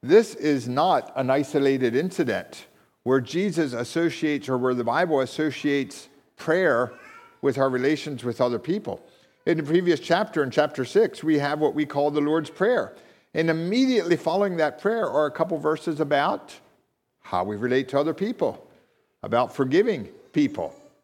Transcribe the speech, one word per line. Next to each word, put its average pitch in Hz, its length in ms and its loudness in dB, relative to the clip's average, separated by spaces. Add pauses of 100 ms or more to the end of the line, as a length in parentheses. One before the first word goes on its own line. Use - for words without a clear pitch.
This 208 360 4
is 139 320 0
not 143 480 2
an 131 120 -2
isolated 135 680 2
incident 139 680 -4 (360)
where 131 180 2
Jesus 160 520 -2
associates, 147 760 -2
or 131 100 0
where 127 160 0
the 123 100 -2
Bible 151 360 0
associates 143 880 -4 (280)
prayer 151 560 0 (480)
with 139 180 0
our 135 100 4
relations 135 540 -2
with 120 180 -4
other 123 180 2
people. 156 460 -6 (420)
In 170 100 2
the 160 80 -4
previous 170 340 2
chapter, 165 440 0
in 131 80 -2
chapter 147 340 0
six, - 400 0
we 156 140 4
have 143 200 0
what 151 160 2
we 151 120 0
call 143 240 0
the 151 100 0
Lord's 151 300 0
Prayer. 202 440 0 (400)
And 165 160 0
immediately 180 680 2
following 185 420 0
that 156 220 0
prayer 220 280 -2
are 151 180 2
a 147 40 -2
couple 165 280 -2
verses 151 420 -2
about 151 600 -2 (600)
how 90 220 -2
we 104 120 -6
relate 127 320 0
to 139 100 -2
other 151 160 0
people, 196 540 -4 (540)
about 120 320 0
forgiving 147 520 0 (260)
people. 135 420 -2 (300)